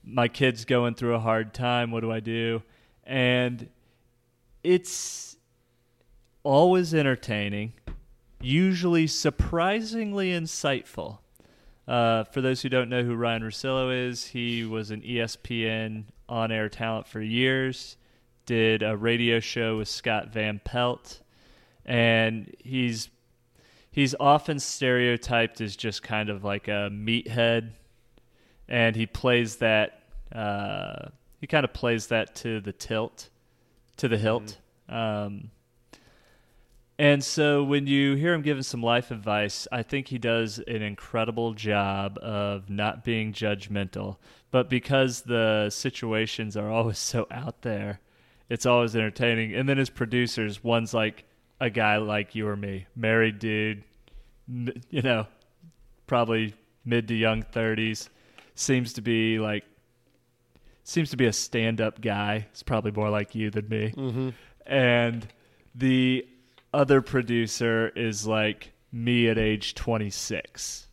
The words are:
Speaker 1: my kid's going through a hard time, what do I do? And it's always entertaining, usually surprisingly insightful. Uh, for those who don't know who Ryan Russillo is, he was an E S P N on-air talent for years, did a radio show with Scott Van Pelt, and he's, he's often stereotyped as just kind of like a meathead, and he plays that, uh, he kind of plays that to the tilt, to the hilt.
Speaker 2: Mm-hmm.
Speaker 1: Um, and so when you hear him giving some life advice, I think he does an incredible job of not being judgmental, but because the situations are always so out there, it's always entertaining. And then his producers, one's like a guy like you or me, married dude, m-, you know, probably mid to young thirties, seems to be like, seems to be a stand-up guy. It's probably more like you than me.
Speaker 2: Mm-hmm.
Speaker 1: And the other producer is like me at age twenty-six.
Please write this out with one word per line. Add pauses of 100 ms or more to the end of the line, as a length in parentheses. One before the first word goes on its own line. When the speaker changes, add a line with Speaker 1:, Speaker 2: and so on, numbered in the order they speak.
Speaker 1:
my
kid's
going
through
a
hard
time,
what
do
I
do? (400)
And (920)
it's (1040)
always
entertaining, (680)
usually
surprisingly
insightful. (680)
Uh,
for
those
who
don't
know
who
Ryan
Russillo
is,
he
was
an
E
S
P
N (220)
on-air
talent
for
years, (500)
did
a
radio
show
with
Scott
Van
Pelt, (640)
and
he's, (800)
he's
often
stereotyped
as
just
kind
of
like
a
meathead, (960)
and
he
plays
that, (320)
uh, (320)
he
kind
of
plays
that
to
the
tilt, (640)
to
the
hilt. (320)
Speaker 2:
Mm-hmm.
Speaker 1:
Um, (1500)
and
so
when
you
hear
him
giving
some
life
advice,
I
think
he
does
an
incredible
job
of
not
being
judgmental, (320)
but
because
the
situations
are
always
so
out
there, (500)
it's
always
entertaining.
And
then
his
producers,
one's
like (360)
a
guy
like
you
or
me,
married
dude, (640)
m-,
you
know, (800)
probably (280)
mid
to
young
thirties, (460)
seems
to
be
like, (1160)
seems
to
be
a
stand-up
guy.
It's
probably
more
like
you
than
me.
Speaker 2:
Mm-hmm. (360)
Speaker 1:
And (480)
the (480)
other
producer
is
like (180)
me
at
age
twenty-six.